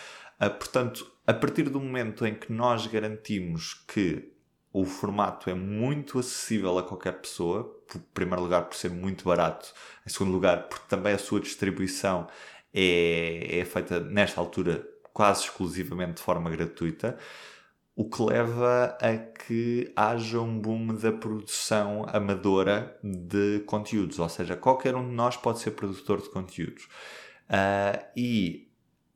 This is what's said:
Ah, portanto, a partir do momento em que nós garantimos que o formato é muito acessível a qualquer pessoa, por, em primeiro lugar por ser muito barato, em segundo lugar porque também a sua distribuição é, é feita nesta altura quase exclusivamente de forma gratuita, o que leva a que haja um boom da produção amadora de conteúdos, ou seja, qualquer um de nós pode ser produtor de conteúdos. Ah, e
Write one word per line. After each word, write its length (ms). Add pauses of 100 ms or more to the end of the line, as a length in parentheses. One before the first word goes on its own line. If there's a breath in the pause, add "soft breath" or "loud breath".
(400 loud breath)
Ah, 100
portanto, 560 (220)
a 60
partir 360
do 100
momento 460
em 80
que 180
nós 360
garantimos 1000
que 440 (420)
o 120
formato 640
é 20
muito 640
acessível 600
a 40
qualquer 380
pessoa, 420 (240)
por, 100
em 140
primeiro 300
lugar 220
por 120
ser 140
muito 360
barato, 460 (320 loud breath)
em 60
segundo 220
lugar 360
porque 200
também 260
a 60
sua 200
distribuição 880 (460 loud breath)
é, 840
é 60
feita 340
nesta 400
altura 460 (280)
quase 300
exclusivamente 720
de 60
forma 280
gratuita, 680 (800 loud breath)
o 140
que 120
leva 800
a 160
que 800
haja 460
um 180
boom 280
da 260
produção 960
amadora 920
de 640
conteúdos, 540
ou 80
seja, 300
qualquer 360
um 140
de 80
nós 220
pode 220
ser 120
produtor 500
de 80
conteúdos. 600 (580 loud breath)
Ah, 640
e 560 (460)